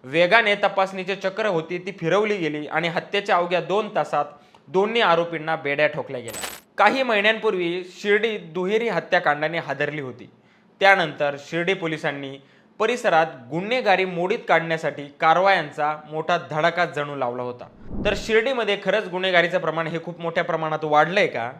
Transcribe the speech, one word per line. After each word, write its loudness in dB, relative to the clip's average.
वेगाने 4
तपासणीची -2
चक्र -4
होती -2
ती -10
फिरवली 0
गेली -4
आणि -2
हत्येच्या -2
अवघ्या 0
दोन -2
तासात -2
दोन्ही 0
आरोपींना 2
बेड्या 0
ठोकल्या -6
गेल्या. -12
काही 4
महिन्यांपूर्वी 0
शिर्डी 0
दुहेरी -2
हत्याकांडाने 0
हादरली -4
होती. -12
त्यानंतर 4
शिर्डी -2
पोलिसांनी -6
परिसरात 2
गुन्हेगारी 0
मोडीत -2
काढण्यासाठी 0
कारवायांचा 2
मोठा -2
धडाका 2
जणू -6
लावला -4
होता. -10
तर 0
शिर्डीमध्ये 0
खरंच 0
गुन्हेगारीचं 2
प्रमाण -2
हे -6
खूप -12
मोठ्या -2
प्रमाणात -2
वाढलंय 4
का -4